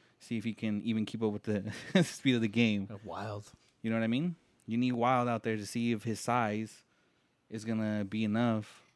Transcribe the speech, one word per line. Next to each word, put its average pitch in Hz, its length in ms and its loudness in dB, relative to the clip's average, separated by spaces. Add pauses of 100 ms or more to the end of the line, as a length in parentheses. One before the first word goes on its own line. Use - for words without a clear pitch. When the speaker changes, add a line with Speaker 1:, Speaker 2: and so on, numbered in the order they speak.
(180)
Speaker 1:
see - 200 -6
if 104 60 -4
he 113 100 -2
can 107 280 -2
even 110 220 0
keep 110 180 -6
up 110 100 2
with 104 100 -6
the 104 600 0
<laughs> - 0 -
speed - 340 2
of 113 40 2
the 113 80 2
game. 104 400 2
Speaker 2:
That's 104 160 -14
wild. 104 480 -8 (300)
Speaker 1:
You 113 80 -2
know 113 60 0
what 113 80 2
I - 40 2
mean? 160 280 0 (300)
You 113 120 -2
need 123 140 2
Wild 123 360 4
out 117 140 0
there 110 140 0
to 104 100 -6
see 117 260 0
if 107 120 -2
his 110 160 -2
size 110 640 -2 (640)
is 107 160 -8
gonna 107 400 0
be 107 180 -2
enough. 110 580 0 (140)